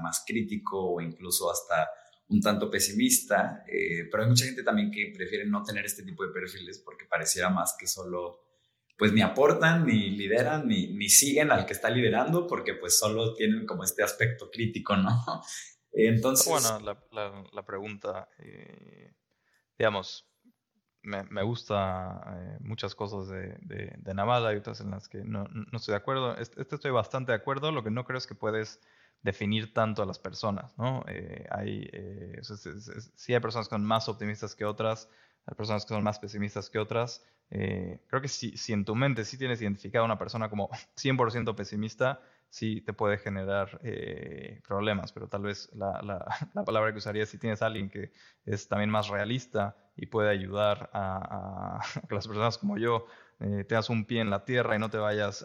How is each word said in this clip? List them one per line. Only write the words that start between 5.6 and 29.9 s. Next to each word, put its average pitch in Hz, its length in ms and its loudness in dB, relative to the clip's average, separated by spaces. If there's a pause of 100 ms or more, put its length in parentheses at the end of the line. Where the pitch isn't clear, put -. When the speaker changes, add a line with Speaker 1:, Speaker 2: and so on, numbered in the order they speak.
Speaker 1:
tener 104 220 -4
este 104 180 -6
tipo 92 220 -8
de 92 80 -6
perfiles 90 460 -10
porque - 260 -18
pareciera 90 440 0
más 85 300 2
que 92 80 -14
solo, 90 540 -4 (560)
pues, 104 160 6
ni 107 80 8
aportan, 160 640 6
ni 104 260 4
lideran, 123 560 2
ni, 92 260 4
ni 101 160 0
siguen 143 420 6
al - 160 6
que - 60 -4
está - 180 0
liderando 123 560 4
porque, 110 260 -2
pues, 90 240 2
solo 110 380 2
tienen 107 320 2
como 95 160 -4
este 101 180 0
aspecto - 480 2
crítico, 110 480 -2
¿no? 95 120 4
<laughs> - 800 -4
Entonces 113 580 6
Speaker 2:
Bueno, 117 300 4
la, 104 320 -8
la, 98 320 -8 (100)
la 101 120 -10
pregunta, 101 640 -6 (120)
eh, - 760 -20 (640)
digamos, 104 480 2 (800)
me, 98 220 -6
me 98 180 -2
gusta, 95 800 -2 (140)
eh, 92 260 -12
muchas 104 340 -6
cosas 101 340 -6
de, 95 320 -8
de, - 360 -10
de 98 180 -8
Naval, 113 320 2
hay 107 100 2
otras 107 240 -8
en 104 100 -8
las 98 160 -10
que 101 160 -12
no, 107 260 -6
no - 280 -10
estoy 110 140 -6
de 101 60 2
acuerdo. 131 400 -2
Este, - 240 -10
este 139 140 -8
estoy 143 160 -4
bastante 123 420 2
de 110 40 4
acuerdo, 139 340 -2
lo 135 120 -2
que 110 80 -2
no 123 140 -2
creo 127 120 -4
es 123 80 -6
que - 80 -12
puedes 110 480 -2 (400)
definir 107 520 0
tanto 110 300 2